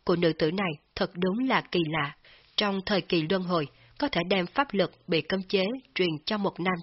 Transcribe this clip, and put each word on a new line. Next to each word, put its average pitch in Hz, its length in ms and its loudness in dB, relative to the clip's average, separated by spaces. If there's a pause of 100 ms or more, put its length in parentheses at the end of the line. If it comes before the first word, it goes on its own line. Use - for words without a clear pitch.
của 180 120 2
nữ 170 160 2
tử 156 180 0
này 185 200 -2 (240)
thật 185 200 -2
đúng 190 340 0
là 202 120 4
kỳ - 260 -2
lạ. 151 300 -4 (400)
Trong 196 300 0
thời 202 140 2
kỳ 175 300 0
luân 190 120 2
hồi, 170 260 0 (300)
có 294 100 0
thể 185 200 0
đem 185 180 2
pháp 277 280 -2
lực 185 180 2 (140)
bị 165 140 2
cấm 190 220 -4
chế 190 220 0 (300)
truyền 180 160 2 (140)
cho 214 140 -2
một 196 220 -2
nam 185 220 0